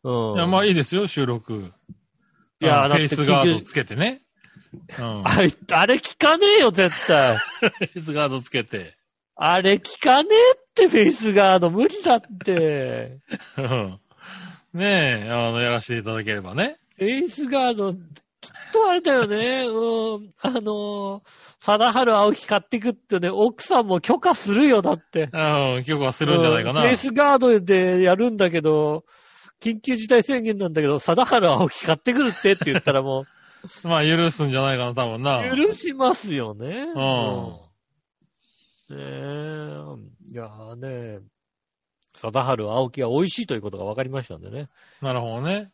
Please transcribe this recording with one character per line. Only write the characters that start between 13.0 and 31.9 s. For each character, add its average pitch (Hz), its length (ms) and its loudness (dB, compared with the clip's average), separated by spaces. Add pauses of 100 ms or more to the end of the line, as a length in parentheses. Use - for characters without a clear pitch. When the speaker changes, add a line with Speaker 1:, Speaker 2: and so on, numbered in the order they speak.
Speaker 2:
<laughs> - 180 -16
う 135 40 -6
ん。 110 380 -6 (760)
ね 165 520 0
え、 113 40 -10
あ 120 220 -2
の、 117 100 -2
や 120 100 0
ら 117 100 -2
せ 120 140 -6
て 117 40 -4
い 104 40 -10
た 110 100 -6
だ 110 100 -6
け 107 80 -6
れ 104 100 -6
ば 92 140 -14
ね。 240 220 -4 (200)
Speaker 1:
フ 190 80 -4
ェ 262 180 -2
イ 339 60 -4
ス 277 180 -8
ガ 254 240 -2
ー 226 40 -4
ド、 196 180 -6
き 190 40 -10
っ - 20 -18 (760)
と 440 160 2
あ 359 40 2
れ 349 80 0
だ 330 120 2
よ 233 140 2
ね。 240 400 -2
<laughs> - 0 -
う 226 520 -4
ん。 208 220 -20
あ 277 100 -4 (100)
の、 208 640 -8 (380)
貞 226 440 2
治 233 60 4
青 208 220 4
木 - 140 -10
買 202 120 0
っ - 80 -8
て 240 120 -4
く 226 100 -2
っ 214 40 -4
て - 260 -4
ね、 175 100 -2
奥 208 340 0
さ 302 180 2
ん 214 60 -2
も 180 140 2
許 262 180 0
可 339 160 2
す 202 180 -4
る 277 140 4
よ、 226 140 6
だ 180 100 0
っ 170 80 -2
て。 156 340 -4
Speaker 2:
う 143 460 0
ん、 127 60 -6
許 151 140 -2
可 131 120 0
す 151 140 -4
る 151 120 4
ん 170 40 4
じ 165 40 4
ゃ 160 40 4
な 113 120 2
い - 20 -4
か 120 100 -4
な。 156 80 2
Speaker 1:
う - 20 4
ん。 - 40 4
フ 254 40 6
ェ 247 40 4
イ - 20 -8
ス 269 140 -6
ガ 285 240 4
ー 254 40 4
ド 233 200 6
で 185 440 2
や 180 120 6
る 233 160 0
ん 214 60 -8
だ 185 120 2
け 165 120 0
ど、 151 440 0 (560)
緊 226 180 -6
急 254 160 -4
事 220 120 -10
態 240 160 6
宣 254 200 -2
言 214 140 -4
な 190 120 -4
ん 156 40 -8
だ 156 80 0
け 147 60 0
ど、 143 120 0
貞 233 420 2
治 175 60 4
青 151 220 2
木 - 160 -12
買 160 100 2